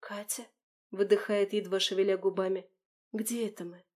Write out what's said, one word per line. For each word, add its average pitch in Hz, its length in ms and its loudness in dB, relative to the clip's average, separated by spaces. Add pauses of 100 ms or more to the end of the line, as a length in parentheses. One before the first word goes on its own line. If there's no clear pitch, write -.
«Катя?» 208 460 -8 (440)
выдыхает, 202 640 2
едва 190 260 0
шевеля 190 380 2
губами. 190 500 -2 (440)
«Где 220 360 -2
это 196 160 -10
мы?» 175 200 -14 (120)